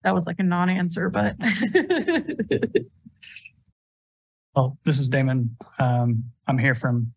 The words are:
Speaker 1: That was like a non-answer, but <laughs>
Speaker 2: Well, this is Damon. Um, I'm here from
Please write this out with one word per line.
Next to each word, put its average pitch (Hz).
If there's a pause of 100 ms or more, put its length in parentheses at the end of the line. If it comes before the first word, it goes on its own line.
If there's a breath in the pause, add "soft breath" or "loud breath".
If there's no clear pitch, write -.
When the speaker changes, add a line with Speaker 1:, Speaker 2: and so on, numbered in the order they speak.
Speaker 1:
That 190
was 170
like 175
a 196
non-answer, 180
but 208
<laughs> - (1700 loud breath)
Speaker 2:
Well, 131
this 139
is 135
Damon. 131 (240)
Um, 120 (240)
I'm 131
here 123
from 120